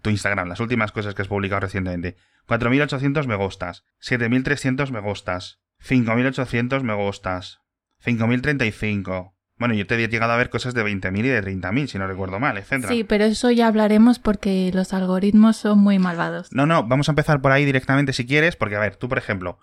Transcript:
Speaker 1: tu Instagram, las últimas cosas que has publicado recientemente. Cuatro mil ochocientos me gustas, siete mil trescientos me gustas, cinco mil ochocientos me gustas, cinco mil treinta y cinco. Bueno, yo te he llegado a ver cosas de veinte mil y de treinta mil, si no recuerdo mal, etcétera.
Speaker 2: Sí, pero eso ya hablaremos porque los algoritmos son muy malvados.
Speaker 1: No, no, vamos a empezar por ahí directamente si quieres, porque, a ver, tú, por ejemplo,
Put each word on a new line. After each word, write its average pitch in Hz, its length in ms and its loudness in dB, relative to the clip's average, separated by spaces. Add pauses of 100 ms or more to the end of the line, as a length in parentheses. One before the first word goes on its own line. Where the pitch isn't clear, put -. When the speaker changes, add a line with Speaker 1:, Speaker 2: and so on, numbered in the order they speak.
Speaker 1:
tu 110 100 -2
Instagram, 98 380 -2
las 87 120 -10
últimas 113 300 -2
cosas 104 240 -8
que 101 80 -6
has 98 60 -6
publicado 98 320 -2
recientemente. 90 560 -4 (300)
Cuatro 117 240 0
mil 135 100 4
ochocientos 143 460 -2
me 113 100 -2
gustas, 95 480 -6 (140)
siete 120 300 -2
mil 127 140 2
trescientos 135 480 -2
me 117 100 -6
gustas, 98 600 -8 (200)
cinco 117 340 2
mil 123 120 2
ochocientos 127 560 -2
me 113 120 -4
gustas, 98 680 -6 (400)
cinco 113 260 0
mil 123 160 0
treinta 139 220 -2
y 110 80 0
cinco. 95 640 -6 (240)
Bueno, 120 140 0
yo 104 140 -2
te - 80 -2
he 117 140 0
llegado 113 260 0
a - 20 2
ver 120 140 0
cosas 123 240 -6
de 120 80 0
veinte 101 280 -2
mil 98 140 -2
y 135 60 0
de 120 100 0
treinta 95 320 -6
mil, 131 160 -2
si - 80 -10
no 95 100 -4
recuerdo 95 320 -6
mal, 123 200 -2
etcétera. 131 300 -6
Speaker 2:
Sí, 233 160 -2
pero 214 200 0
eso 220 260 2
ya 233 180 4
hablaremos 214 500 4
porque 190 560 0
los 185 180 -2
algoritmos 196 640 4
son 208 220 2
muy 202 200 6
malvados. 170 540 -2
Speaker 1:
No, 135 140 2
no, 160 180 4
vamos 135 240 2
a 160 40 0
empezar 147 280 2
por 135 120 4
ahí 139 120 4
directamente 135 480 2
si 123 140 -4
quieres, 151 300 2
porque, 104 200 -2
a 104 40 -2
ver, 104 160 -2
tú, 127 120 -8
por 127 80 -2
ejemplo, 90 460 -4